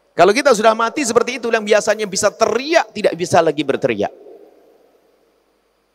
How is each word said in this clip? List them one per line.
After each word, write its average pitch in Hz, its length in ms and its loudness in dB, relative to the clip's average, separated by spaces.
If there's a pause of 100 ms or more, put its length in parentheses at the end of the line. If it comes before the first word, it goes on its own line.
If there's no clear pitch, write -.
(200)
Kalau 190 160 6
kita 277 160 2
sudah 220 240 2
mati 226 320 -4
seperti 240 320 0
itu, 233 80 -6
yang 226 160 -2
biasanya 208 400 0
bisa 196 240 -2
teriak, 240 640 -2
tidak 196 240 -2
bisa 175 240 0
lagi 156 240 0
berteriak. 120 480 -2 (1800)